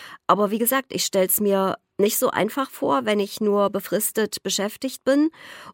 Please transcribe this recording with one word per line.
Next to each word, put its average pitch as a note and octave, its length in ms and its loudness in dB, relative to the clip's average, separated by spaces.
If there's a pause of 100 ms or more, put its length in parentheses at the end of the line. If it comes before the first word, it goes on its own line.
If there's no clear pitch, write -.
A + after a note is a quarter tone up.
(280)
Aber G3 240 4
wie A3 80 0
gesagt, B3+ 340 0
ich F3+ 120 -4
stell's F#3 340 0
mir G3 380 2 (200)
nicht G#3 200 2
so B3+ 140 2
einfach C4+ 400 -2
vor, C4+ 340 0
wenn G#3 140 0
ich G3+ 220 -4
nur G3+ 280 2
befristet G#3 720 -4
beschäftigt G#3 640 -6
bin C#4+ 260 4 (440)